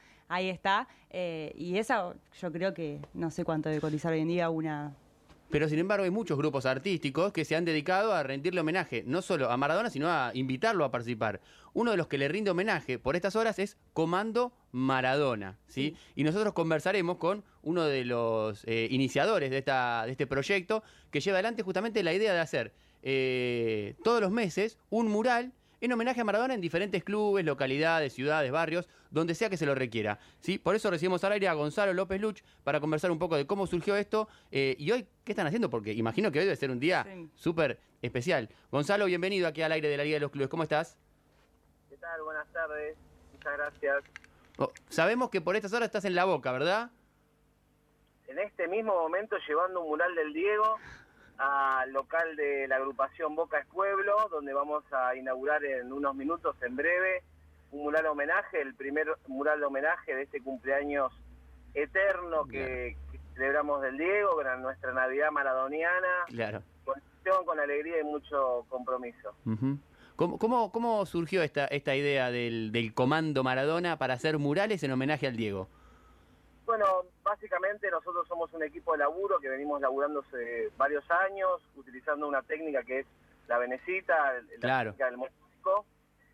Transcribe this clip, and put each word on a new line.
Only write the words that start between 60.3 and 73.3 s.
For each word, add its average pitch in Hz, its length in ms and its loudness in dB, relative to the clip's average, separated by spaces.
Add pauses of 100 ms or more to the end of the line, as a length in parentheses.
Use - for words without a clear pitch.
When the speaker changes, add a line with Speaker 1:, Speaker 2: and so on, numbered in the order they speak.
Speaker 3:
cumpleaños 135 720 -2 (600)
eterno 175 720 0
que, 127 520 -6
Speaker 2:
Claro. - 160 -14
Speaker 3:
que - 60 -14 (160)
celebramos 143 480 0
del 135 160 -4
Diego, 196 360 2
con 131 280 -2
nuestra 131 300 -6
Navidad 131 380 2
maradoniana, 160 1000 0
Speaker 2:
Claro. 107 340 -4 (220)
Speaker 3:
con - 140 -4
ilusión, 185 460 0
con 160 140 -2
alegría 151 420 0
y 151 40 -2
mucho 139 640 -2
compromiso. 123 680 -6 (120)
Speaker 2:
Ujú. 127 320 0 (380)
¿Cómo, 175 220 0
cómo, 226 320 2
cómo 226 360 0
surgió 170 360 0
esta, 143 240 0
esta 143 300 0
idea 139 340 2
del, 117 400 -2
del 113 240 0
Comando 143 480 2